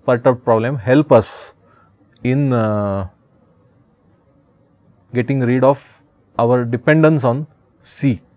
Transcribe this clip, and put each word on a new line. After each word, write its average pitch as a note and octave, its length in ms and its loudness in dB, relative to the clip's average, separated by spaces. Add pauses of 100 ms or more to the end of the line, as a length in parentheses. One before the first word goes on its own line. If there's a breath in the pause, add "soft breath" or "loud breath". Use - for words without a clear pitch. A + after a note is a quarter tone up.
perturbed B2 380 0
problem A#2+ 340 0
help C3 340 2
us - 420 0 (680 soft breath)
in, C3+ 300 0
uh, G#2 540 -2 (2000)
getting B2 280 -2
rid B2+ 220 0
of - 380 -2 (380)
our A#2+ 260 0
dependence D3+ 580 2
on C3+ 220 -2 (380)
C - 380 -4 (160)